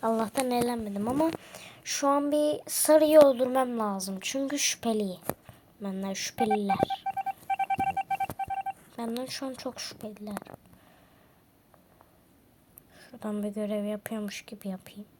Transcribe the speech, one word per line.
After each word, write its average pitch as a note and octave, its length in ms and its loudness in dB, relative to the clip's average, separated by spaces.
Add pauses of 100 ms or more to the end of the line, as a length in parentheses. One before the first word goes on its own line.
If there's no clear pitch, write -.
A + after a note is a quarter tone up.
Allah'tan A3+ 480 0
eğlenmedim A#3 580 -2
ama D4 220 2 (540)
şu - 240 -2
an C#4+ 240 2
bir D4+ 340 2
sarıyı D#4 520 8
öldürmem B3+ 600 6
lazım. G3 420 -4
Çünkü C#4 380 -4
şüpheli. G#3+ 580 0 (640)
Benden G3 320 -6
şüpheliler. G4+ 920 0 (1900)
Benden A#3 280 -6
şu C4 200 -8
an C4 80 -8
çok B3+ 260 -10
şüpheliler. G#3 560 -12 (2750)
Şuradan G#3 320 -6
bir G#3 60 -4
görev G#3 360 -4
yapıyormuş G#3 600 -8
gibi G3+ 240 -12
yapayım. F#3+ 380 -12 (140)